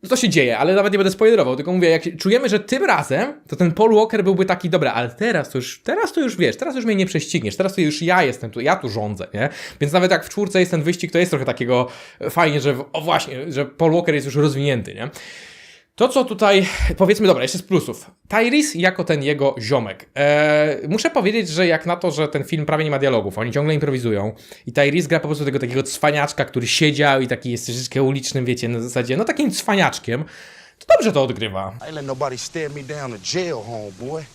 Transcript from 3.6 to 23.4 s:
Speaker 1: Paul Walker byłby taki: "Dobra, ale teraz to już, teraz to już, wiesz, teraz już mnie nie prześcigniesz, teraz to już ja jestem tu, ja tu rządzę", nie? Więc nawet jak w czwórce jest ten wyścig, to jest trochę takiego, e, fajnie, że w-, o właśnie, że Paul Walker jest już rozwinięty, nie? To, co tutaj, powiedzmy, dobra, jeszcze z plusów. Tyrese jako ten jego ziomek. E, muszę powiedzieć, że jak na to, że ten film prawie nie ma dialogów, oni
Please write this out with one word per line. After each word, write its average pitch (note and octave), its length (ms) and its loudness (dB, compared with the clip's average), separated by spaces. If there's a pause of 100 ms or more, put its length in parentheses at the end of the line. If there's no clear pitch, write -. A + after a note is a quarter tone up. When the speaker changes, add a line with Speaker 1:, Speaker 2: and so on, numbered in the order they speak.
Speaker 1:
Paul A3 220 4
Walker G#3+ 300 4
byłby F#3+ 200 2
taki: F3+ 260 -2
"Dobra, D#3 220 2
ale A#2+ 160 -2
teraz F#3+ 420 -2
to C3 80 -4
już, - 240 -8
teraz F#4+ 300 -2
to - 80 -2
już, A#3+ 160 -2
wiesz, E3+ 200 2
teraz C4+ 200 -6
już A#3+ 80 -6
mnie A3 100 0
nie F#3+ 120 2
prześcigniesz, D3 500 -4
teraz F#3+ 180 -2
to F#3+ 60 -2
już D3+ 220 0
ja F3+ 200 4
jestem A#2+ 280 -2
tu, A#2+ 100 -8
ja D3+ 160 2
tu C#3 120 -6
rządzę", G#2 460 -6
nie? A2+ 140 -2 (320)
Więc D3 120 0
nawet F3+ 180 4
jak F#3 140 0
w - 40 -14
czwórce F#3+ 320 -2
jest F3+ 100 2
ten E3 120 -2
wyścig, E3+ 300 -4
to E3+ 60 2
jest F3 120 2
trochę C3 140 -2
takiego, B2+ 440 0 (320)
e, - 100 -6
fajnie, D#3 300 2
że C3+ 140 0
w-, B2+ 180 -6
o E3 80 -4
właśnie, D3+ 520 -4
że C#3 140 -2
Paul D#3+ 260 0
Walker E3+ 220 2
jest C3+ 120 -2
już C3 100 -8
rozwinięty, C3+ 580 0
nie? A#2 160 -10 (840)
To, B3 140 2
co C4 160 2
tutaj, G3 420 4 (300)
powiedzmy, G3+ 300 4
dobra, C#3+ 160 4
jeszcze F#3+ 160 -4
z F3+ 40 -8
plusów. - 480 -2 (180)
Tyrese A#3+ 500 0
jako F#3 260 0
ten D3+ 180 0
jego C#3 380 2
ziomek. A2 560 -2
E, D3+ 720 2
muszę A3 220 0
powiedzieć, G#3+ 380 0
że E3+ 180 0
jak D#3+ 200 2
na E3+ 100 0
to, F3 140 -2
że D3+ 180 -2
ten C#3+ 160 -4
film D3 220 -4
prawie D#3 180 0
nie D3+ 60 -2
ma C#3+ 80 0
dialogów, A2+ 400 0
oni A#2 140 -2